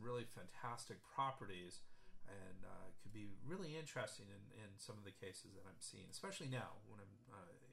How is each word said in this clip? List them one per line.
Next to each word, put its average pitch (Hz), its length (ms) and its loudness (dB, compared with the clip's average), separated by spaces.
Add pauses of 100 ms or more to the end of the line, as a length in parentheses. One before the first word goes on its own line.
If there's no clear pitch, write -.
really 120 320 6
fantastic 110 640 0 (160)
properties 98 640 4 (460)
and, 95 380 -2
uh, 95 240 0 (160)
could 98 80 0
be 104 160 2 (160)
really 160 320 2
interesting 131 560 2
in, 101 100 -6 (140)
in 107 140 -6 (100)
some 107 160 -4
of 104 80 -6
the 98 80 -4
cases 95 480 -6
that 95 80 -8
I'm 90 80 -10
seeing, 98 320 -4
especially 165 400 0
now 110 400 2
when 107 80 -8
I'm, 98 180 -8 (140)
uh, 92 240 -8 (200)